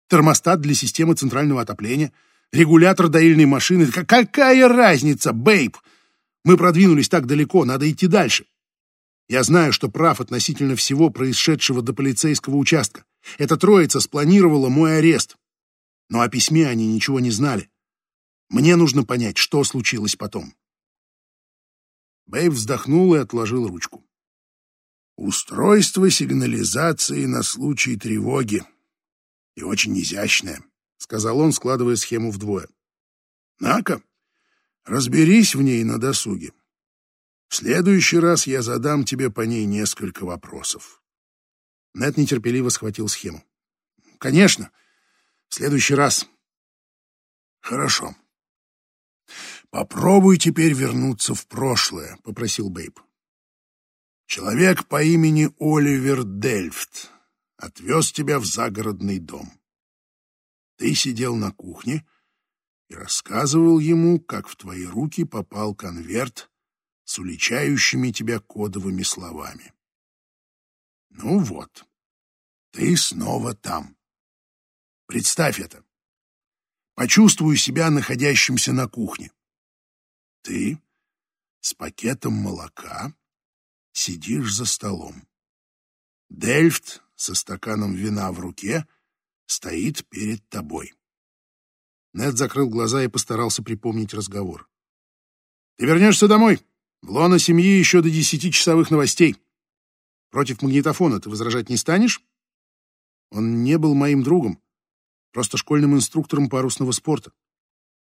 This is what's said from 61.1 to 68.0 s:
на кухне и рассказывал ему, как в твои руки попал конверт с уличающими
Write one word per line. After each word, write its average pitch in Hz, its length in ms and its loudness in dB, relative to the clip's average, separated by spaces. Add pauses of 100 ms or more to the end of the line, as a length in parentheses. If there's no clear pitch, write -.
на 104 160 -6
кухне 123 560 -10 (800)
и - 80 -20
рассказывал 156 840 0
ему, 165 400 2
как - 280 -12
в - 80 -20
твои 90 300 -16
руки 139 400 -6
попал 104 500 -10
конверт 92 760 -10 (540)
с - 160 -12
уличающими 127 920 -2